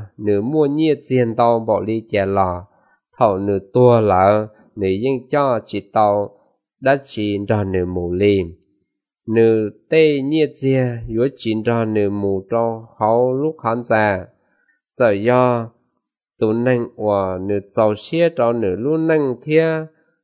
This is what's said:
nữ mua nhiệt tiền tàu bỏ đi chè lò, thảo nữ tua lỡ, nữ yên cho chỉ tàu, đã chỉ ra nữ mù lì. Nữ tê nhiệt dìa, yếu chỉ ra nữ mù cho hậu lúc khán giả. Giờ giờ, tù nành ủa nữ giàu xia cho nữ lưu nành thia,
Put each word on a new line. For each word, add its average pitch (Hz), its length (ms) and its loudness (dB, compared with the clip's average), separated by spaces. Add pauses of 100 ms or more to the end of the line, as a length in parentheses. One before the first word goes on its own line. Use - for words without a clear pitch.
(180)
nữ 101 240 0
mua 151 240 0
nhiệt 147 340 0 (100)
tiền 120 260 0
tàu 117 240 2
bỏ 107 240 -2
đi 110 280 -4
chè 98 140 0
lò, 95 420 -2 (500)
thảo 104 200 2
nữ 98 220 -2 (140)
tua 123 260 6
lỡ, 104 480 2 (280)
nữ 98 120 -4
yên 123 440 -4
cho 139 340 0
chỉ 101 140 -8 (140)
tàu, 104 460 0 (420)
đã 139 240 2
chỉ 104 320 -4 (100)
ra 107 160 0
nữ 92 220 -2
mù 90 280 -6
lì. 101 260 2 (880)
Nữ 110 420 2 (200)
tê 156 320 4
nhiệt 147 360 0
dìa, 131 280 0 (240)
yếu 117 180 0 (100)
chỉ 110 160 -4 (120)
ra 117 200 0
nữ 104 240 0
mù 98 420 -4
cho 113 360 -2 (120)
hậu 117 340 2
lúc 156 300 -4
khán 117 200 -2
giả. 107 420 0 (680)
Giờ 117 180 2
giờ, 120 560 0 (720)
tù 110 140 0
nành 120 420 0
ủa 98 460 -2
nữ 101 180 -2 (120)
giàu 107 240 2
xia 165 400 -2
cho 117 180 0
nữ 101 220 -2
lưu 139 220 -2
nành 156 460 0
thia, 156 240 2 (560)